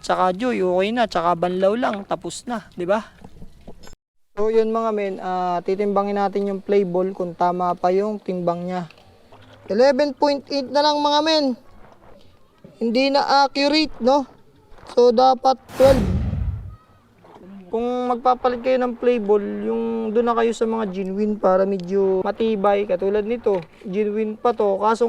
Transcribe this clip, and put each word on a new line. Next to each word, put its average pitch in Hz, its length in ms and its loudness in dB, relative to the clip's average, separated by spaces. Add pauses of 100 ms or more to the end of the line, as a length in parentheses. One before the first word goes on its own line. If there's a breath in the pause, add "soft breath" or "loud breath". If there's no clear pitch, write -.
Tsaka 185 320 0
Joy, 226 240 -2
okay 185 320 0
na. 233 160 0
Tsaka 170 320 0
banlaw 185 400 0
lang. 240 240 -4
Tapos 175 480 -8
na. 226 240 -8
Di 180 80 -10
ba? 202 240 -2 (1300)
So, 214 160 -2
yun 220 240 2
mga 226 160 -2
men. 202 320 -4
Ah, 180 400 -2
titimbangin 202 560 -2
natin 202 320 -2
yung 196 100 -6
play 202 220 0
ball 185 320 -2
kung 180 240 -6
tama 180 400 0
pa 180 160 2
yung 208 240 -2
timbang 175 480 -4
niya. 180 240 -8 (800)
Eleven 262 460 2
point 285 340 0
eight 277 220 -2
na 294 100 2
lang 294 160 2
mga 294 240 2
men. 311 220 2 (1400)
Hindi 254 320 2
na 277 320 4
accurate, 285 560 0
no? 262 240 4 (680)
So, 240 200 6
dapat 262 440 4 (200)
twelve. 233 400 4 (1500)
Kung 226 160 -4 (240)
magpapalit 247 560 0
kayo 262 160 2
ng 247 160 -2
play 247 240 2
ball, 202 240 2
yung 226 720 -4
doon 233 80 4
na 233 80 0
kayo 226 240 0
sa - 80 -2
mga 226 240 -2
genuine 196 480 -2
para 190 320 2
medyo 190 560 0
matibay. 208 640 0
Katulad 196 400 -2
nito, 220 320 -2 (240 loud breath)
genuine 214 560 -4
pa 240 160 0
to. 196 240 0
Kaso 220 280 2